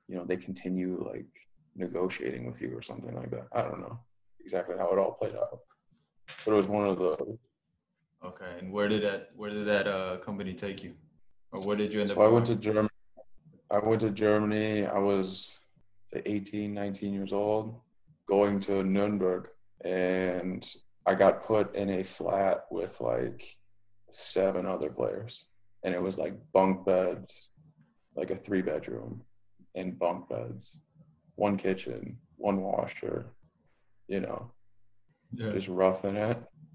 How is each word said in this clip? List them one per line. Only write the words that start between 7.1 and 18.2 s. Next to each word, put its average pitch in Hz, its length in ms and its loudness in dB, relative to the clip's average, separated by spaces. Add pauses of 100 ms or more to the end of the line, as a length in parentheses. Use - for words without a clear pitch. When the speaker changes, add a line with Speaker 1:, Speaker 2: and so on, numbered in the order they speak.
Speaker 2:
Okay. 90 340 -12
And 92 140 -12
where 104 160 2
did 104 160 2
that, 98 320 -2
where 104 140 -8
did 104 180 -4
that, 101 180 4
uh, 95 320 -2
company 98 340 -8
take 98 300 -8
you? 87 140 -14 (560)
Or 95 100 -8
where 101 140 0
did 104 180 0
you 107 60 0
end 98 100 2
Speaker 1:
So 95 60 0
Speaker 2:
up 104 120 10
Speaker 1:
I - 0 -
went 117 180 8
Speaker 2:
going? 113 120 2
Speaker 1:
to 101 60 -8
Germany. 107 240 4 (840)
I 101 80 4
went 110 220 4
to 110 100 2
Germany. 107 760 2
I - 140 0
was, 98 580 0 (560)
say, - 140 -6
eighteen, 104 480 -4
nineteen 101 400 -4
years 98 180 -4
old, 107 480 0 (460)